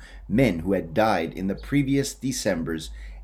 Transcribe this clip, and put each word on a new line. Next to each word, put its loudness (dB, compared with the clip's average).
men 4
who 0
had 0
died 2
in -4
the 0
previous 0
December's -2